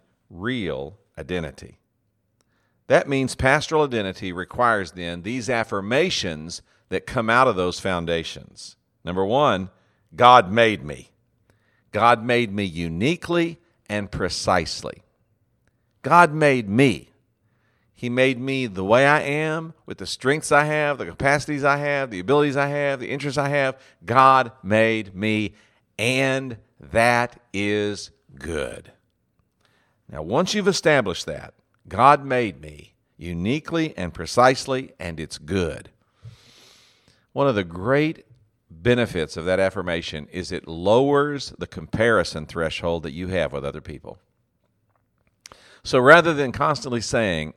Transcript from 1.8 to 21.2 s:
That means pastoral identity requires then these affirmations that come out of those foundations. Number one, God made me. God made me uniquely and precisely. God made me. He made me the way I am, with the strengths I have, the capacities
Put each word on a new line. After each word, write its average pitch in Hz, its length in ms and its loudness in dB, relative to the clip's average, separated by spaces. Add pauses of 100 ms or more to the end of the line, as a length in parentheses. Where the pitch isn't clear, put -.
That 143 200 4
means 135 280 -2
pastoral 147 480 2
identity 101 500 -6
requires 98 600 -2
then 87 280 -8
these 117 280 -8
affirmations 107 1120 -4 (280)
that 92 160 -6
come 113 240 -4
out 127 180 6
of 107 80 2
those 90 240 -2
foundations. 85 960 -6 (280)
Number 92 220 -2
one, 107 440 0 (460)
God 120 360 8
made 110 320 2
me. 71 280 -14 (800)
God 113 320 4
made 120 300 0
me 101 120 -2
uniquely 127 920 -2 (300)
and 104 220 -6
precisely. - 920 -4 (960)
God 160 320 6
made 139 340 2
me. 107 420 2 (840)
He 123 160 -10
made 127 300 2
me 131 280 -4
the 95 180 -6
way 123 220 6
I 151 140 4
am, 156 520 -4 (120)
with 101 120 -14
the 95 80 -12
strengths 147 460 -2
I 147 140 6
have, 151 320 -2
the 107 100 -8
capacities 139 560 -2